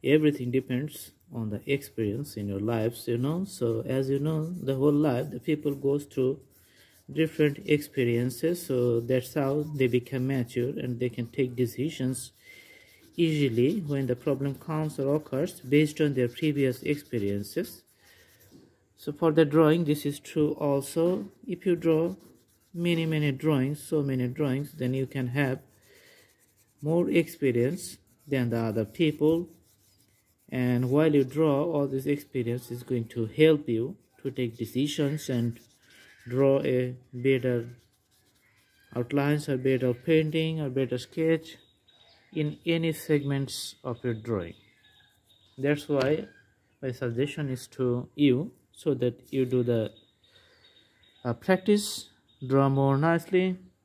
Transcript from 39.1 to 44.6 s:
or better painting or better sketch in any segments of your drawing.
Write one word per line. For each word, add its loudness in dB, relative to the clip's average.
or 0
better 0
painting 2
or -4
better -2
sketch -2
in -2
any 0
segments -2
of -6
your -2
drawing. -4